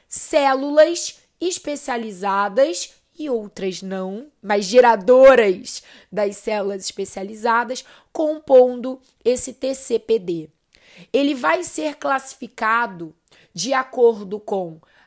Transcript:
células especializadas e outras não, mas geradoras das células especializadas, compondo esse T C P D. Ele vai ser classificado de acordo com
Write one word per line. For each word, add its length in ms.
células 1120
especializadas 1500
e 100
outras 520
não, 460
mas 220
geradoras 1200
das 280
células 480
especializadas, 1000
compondo 880
esse 260
T 240
C 240
P 180
D. 320
Ele 240
vai 300
ser 300
classificado 1160
de 200
acordo 640
com 400